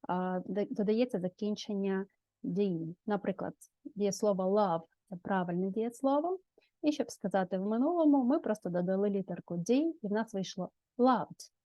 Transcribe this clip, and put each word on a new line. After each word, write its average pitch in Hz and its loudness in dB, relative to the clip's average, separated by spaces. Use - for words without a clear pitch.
а, 185 -2
д-, 202 -2
додається 220 0
закінчення 196 -4
дії. 175 -2
Наприклад, 196 -4
дієслово 196 0
love — 185 2
це 185 -12
правильне 180 -2
дієслово. 269 0
І 302 2
щоб 269 -2
сказати 190 -2
в 190 -2
минулому, 277 4
ми 277 4
просто 214 -2
додали 190 0
літерку 185 -4
D, 170 -2
і 208 -6
в 196 -2
нас 220 -2
вийшло 180 -6
loved. 240 2